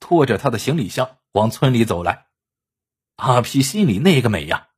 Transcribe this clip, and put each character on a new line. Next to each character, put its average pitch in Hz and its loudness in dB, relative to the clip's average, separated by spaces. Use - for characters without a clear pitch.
拖 165 2
着 113 0
他 135 -2
的 113 -2
行 143 -2
李 104 -4
箱 - -6
往 107 0
村 131 0
里 117 2
走 87 -2
来。 - -6
阿 123 0
P 135 -2
心 196 0
里 98 0
那 151 2
个 117 0
美 80 -2
呀， - -6